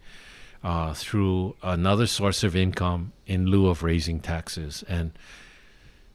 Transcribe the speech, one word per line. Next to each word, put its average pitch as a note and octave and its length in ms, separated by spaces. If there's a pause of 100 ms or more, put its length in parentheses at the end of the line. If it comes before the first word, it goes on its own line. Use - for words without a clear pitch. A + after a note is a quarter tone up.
(640)
uh, E2+ 320
through F#2+ 680
another F#2 460
source G2+ 360
of F2+ 120
income F2+ 560 (160)
in F#2 180
lieu F#2+ 220
of E2+ 160
raising E2 360
taxes. E2 680
And, E2+ 220 (1040)